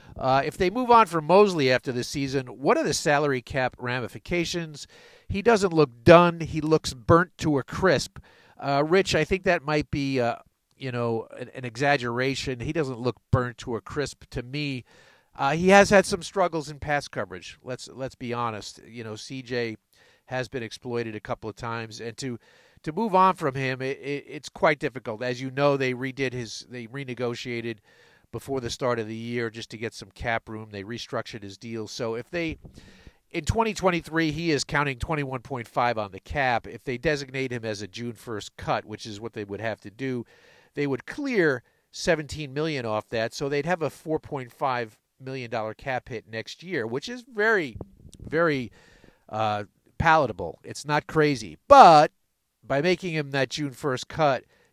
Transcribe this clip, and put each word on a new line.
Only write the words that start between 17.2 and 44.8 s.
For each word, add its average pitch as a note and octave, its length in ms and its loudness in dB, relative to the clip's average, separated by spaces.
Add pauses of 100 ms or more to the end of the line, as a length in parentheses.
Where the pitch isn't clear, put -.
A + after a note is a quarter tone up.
Let's, B2 260 -12
let's A#2+ 280 -12
be A#2+ 180 -6
honest. A2+ 520 -6
You A#2 180 -14
know, G#2+ 120 -10
C C3 260 -12
J A#2 340 -4 (500)
has B2+ 220 -6
been B2+ 140 -8
exploited A#2 520 -6
a G#2+ 60 -8
couple A#2 280 -8
of G#2 80 -10
times, A#2 440 -8
and A2+ 180 -12
to, B2+ 200 -8 (440)
to D#3+ 100 -8
move G3+ 220 -2
on F#3 220 6
from C#3+ 180 -2
him, C3 260 -4
it, C3 180 -6
it, C#3+ 300 -8
it's C#3+ 200 -14
quite D#3 320 0
difficult. A#2+ 420 -6
As B2 180 -4
you C3 100 -8
know, C#3+ 260 2
they C3 180 0
redid C3 380 -4
his, A#2+ 360 -10
they A#2 200 -12
renegotiated A#2+ 880 -6 (540)
before C3+ 280 -6
the A#2 100 -6
start B2 280 -2
of G#2+ 100 -4
the A2+ 60 -8
year A#2 360 -4
just A2 200 -14
to A2 80 -14
get A2 160 -8
some G2 160 -18
cap A2+ 380 -6
room. A2 220 -12
They G2+ 140 -10
restructured A2+ 580 -10
his G2 140 -14
deal. A2+ 320 -10
So A2+ 280 -6
if A#2+ 140 -12
they, E3 280 -6 (720)
in E3 140 -6
twenty A3 280 0
twenty-three, E3 600 0
he E3 180 -2
is C#3 140 2
counting C#3+ 340 -2
twenty-one C#3 420 -4
point A#2+ 280 -10
five A#2+ 280 0
on G#2 140 -4
the F#2+ 100 -14
cap. B2+ 460 -2
If G2 180 -16
they B2 140 -6
designate C3+ 540 -2
him A#2 120 -6
as G#2+ 180 -4
a G2 60 -10
June A#2 260 -10
first G#2+ 420 -12
cut, B2+ 280 -4
which G#2 220 -14
is G#2 140 -12
what A2+ 120 -12
they G#2+ 120 -8
would G2 160 -8
have A2 220 -6
to G#2 80 -16
do, B2 340 -6 (500)
they C#3+ 120 -2
would C3+ 200 -4
clear G3 560 0 (300)
seventeen D3+ 600 -4
million D3 320 -4
off G#2+ 260 -2
that, A2+ 220 -2
so C#3+ 160 -6
they'd C#3+ 180 -2
have F3 160 -2
a C3+ 80 -2
four - 280 -4
point B2+ 340 -10
five A#2+ 440 -4 (260)